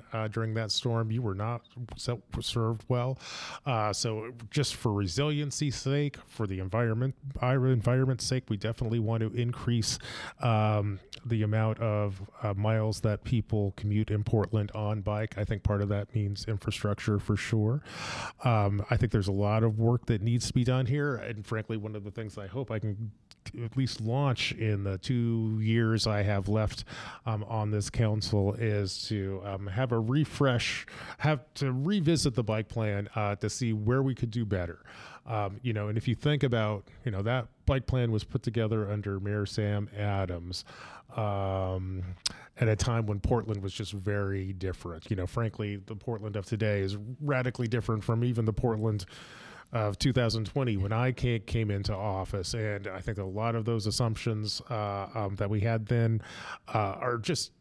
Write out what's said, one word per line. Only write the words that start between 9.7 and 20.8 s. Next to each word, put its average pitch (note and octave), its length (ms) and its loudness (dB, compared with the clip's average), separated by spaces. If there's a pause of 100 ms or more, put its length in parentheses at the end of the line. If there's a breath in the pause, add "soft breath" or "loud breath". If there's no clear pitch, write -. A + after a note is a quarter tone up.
um, G#2+ 580 2 (260)
the A#2 180 2
amount A2 360 2
of, G#2 420 0 (200)
uh, G#2+ 120 0
miles G#2+ 460 2
that G#2+ 240 0
people G#2 540 2
commute G#2 340 2
in G#2 100 2
Portland G#2 540 2
on G#2+ 240 -2
bike. G#2 380 -2
I G#2+ 60 0
think G2+ 200 -2
part G2+ 180 4
of G2+ 80 0
that G2+ 260 -2
means G2+ 320 -2
infrastructure G#2 720 0
for G#2 180 2
sure. A2+ 460 2 (600 loud breath)
Um, G2+ 460 4
I A#2 80 4
think A#2 140 2
there's G2 160 4
a G2+ 40 0
lot G#2 320 4
of A2 140 4
work A#2 300 2
that G#2+ 140 2
needs A#2 260 2
to - 60 -4
be B2+ 100 4
done B2+ 240 2